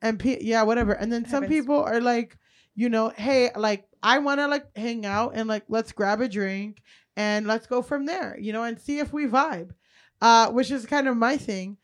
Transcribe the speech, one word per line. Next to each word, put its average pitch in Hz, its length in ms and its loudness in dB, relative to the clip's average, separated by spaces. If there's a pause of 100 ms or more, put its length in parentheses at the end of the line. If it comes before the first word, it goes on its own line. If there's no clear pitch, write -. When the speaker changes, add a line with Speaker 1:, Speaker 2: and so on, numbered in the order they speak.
Speaker 1:
And 220 160 0
pee, 247 220 0
yeah, 226 220 2
whatever. 220 300 2
And 220 180 -2
then 233 140 -2
some 277 180 -2
Speaker 2:
Happens. 302 180 0
Speaker 1:
people 285 220 2
are 233 160 0
like, 233 380 0 (380)
you 240 140 0
know, 220 200 2
"Hey, 247 460 2
like, 208 320 -2 (160)
I 240 160 6
wanna, 285 280 0
like, 285 180 -2 (120)
hang 226 280 -6
out 208 280 0
and, 220 140 -4
like, 214 200 -2
let's 226 260 -2
grab 208 280 0
a 254 80 0
drink 196 520 -6 (340)
and 208 320 0
let's 226 180 -2
go 247 160 -2
from 277 240 -4
there, 339 340 -6
you 214 140 -6
know, 226 100 -4
and 233 160 -6
see 285 200 -6
if 285 120 -4
we 294 140 -2
vibe." 233 460 0 (500)
Uh, 226 300 8
which 233 180 0
is 247 160 -4
kind 285 220 0
of 254 100 0
my 240 200 2
thing. 196 460 -6